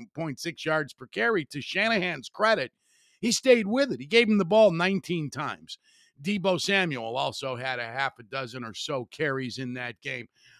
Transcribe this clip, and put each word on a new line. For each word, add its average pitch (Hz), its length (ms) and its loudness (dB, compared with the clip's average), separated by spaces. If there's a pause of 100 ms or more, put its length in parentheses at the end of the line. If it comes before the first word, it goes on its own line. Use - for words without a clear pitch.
(140)
point 156 260 -6
six - 240 -10
yards 156 300 -2
per 127 140 -20
carry, 214 380 0
to 147 140 -12
Shanahan's 180 680 -2
credit, 202 420 0 (480)
he 240 120 0
stayed 240 340 6
with 254 260 2
it. - 80 -4
He 131 60 -12
gave 214 240 4
him 214 80 6
the 190 80 4
ball 208 260 8
nineteen 170 600 0
times. 104 480 -8 (420)
Deebo 185 380 0
Samuel 147 560 0
also 135 400 -4
had 127 240 -4
a 120 60 -6
half 131 340 -4
a 120 40 -18
dozen 123 400 -8
or 110 100 -10
so 135 380 -6
carries 135 480 -4
in 127 140 -6
that 123 280 -10
game. 127 260 -10 (320)